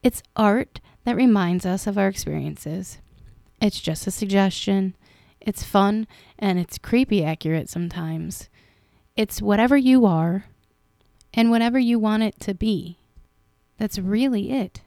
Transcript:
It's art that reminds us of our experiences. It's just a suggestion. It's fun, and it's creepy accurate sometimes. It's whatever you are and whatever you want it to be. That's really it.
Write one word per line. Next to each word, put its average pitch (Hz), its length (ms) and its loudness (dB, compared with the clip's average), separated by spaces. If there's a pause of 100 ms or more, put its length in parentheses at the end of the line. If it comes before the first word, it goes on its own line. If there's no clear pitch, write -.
It's - 220 0 (140)
art 214 440 0 (240)
that 240 120 0
reminds 196 500 2
us 185 220 -2
of 202 100 -2
our 196 80 2
experiences. 151 920 -6 (640)
It's 208 200 0
just - 260 -6
a 190 60 -6
suggestion. 196 840 0 (460)
It's - 240 -8
fun, 208 420 2 (320)
and 185 220 0
it's - 180 -8
creepy 226 460 0
accurate 160 440 -4
sometimes. 165 800 -8 (680)
It's 214 260 -4
whatever 220 340 4
you 254 300 6
are 170 380 0 (920)
and 233 160 4
whatever 233 300 2
you 240 180 2
want 214 240 2
it 214 200 -2
to 196 120 -4
be. 175 440 -4 (800)
That's - 220 -6
really 214 540 0
it. 240 340 -6